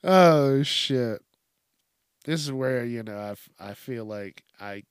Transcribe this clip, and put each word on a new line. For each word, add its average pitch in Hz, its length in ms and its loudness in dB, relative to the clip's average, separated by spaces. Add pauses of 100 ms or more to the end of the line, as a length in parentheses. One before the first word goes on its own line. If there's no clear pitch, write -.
Oh, 156 540 6
shit. 123 600 -2 (1000)
This 156 160 -4
is 143 100 -8
where, 131 340 -2
you 120 160 -8
know, 107 160 -12
I 104 140 -10
f-, - 180 -16 (100)
I 101 140 -14
feel 117 320 -12
like 104 380 -12 (180)
I 101 300 -14